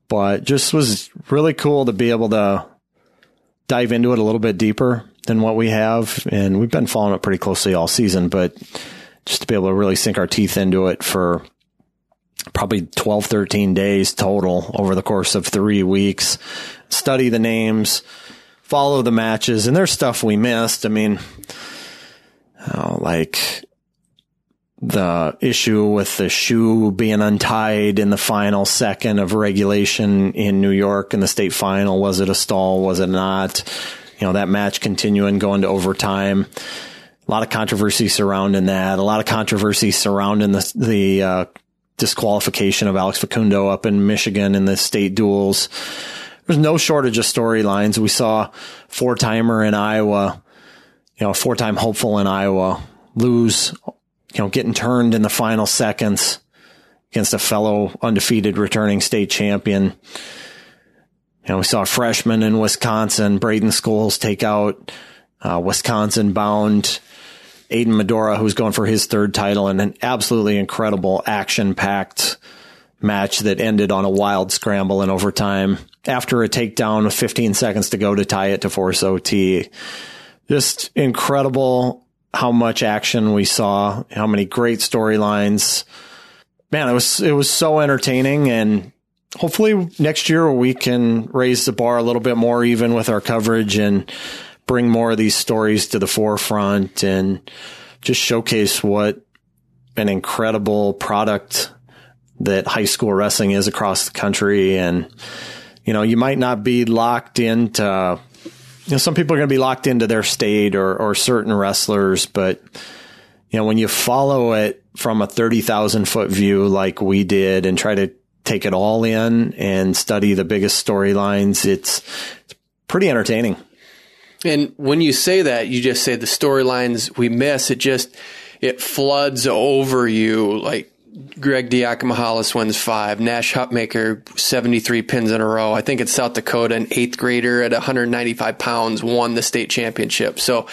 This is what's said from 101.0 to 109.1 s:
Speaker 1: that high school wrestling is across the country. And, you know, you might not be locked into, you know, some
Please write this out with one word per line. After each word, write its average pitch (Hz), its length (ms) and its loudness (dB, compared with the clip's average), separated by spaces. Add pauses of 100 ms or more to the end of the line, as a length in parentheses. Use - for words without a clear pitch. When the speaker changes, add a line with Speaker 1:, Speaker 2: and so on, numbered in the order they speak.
Speaker 1:
that 95 300 0
high 110 160 -2
school 104 280 0
wrestling 101 380 2
is 98 160 2
across 101 420 -2
the - 40 -12
country. 98 680 0
And, 90 340 -2 (720)
you 117 80 0
know, 107 100 2
you 113 140 2
might 135 220 0
not 123 240 0
be 123 220 2
locked 117 560 0
into, 104 800 0 (640)
you - 80 -4
know, 135 60 2
some 156 180 0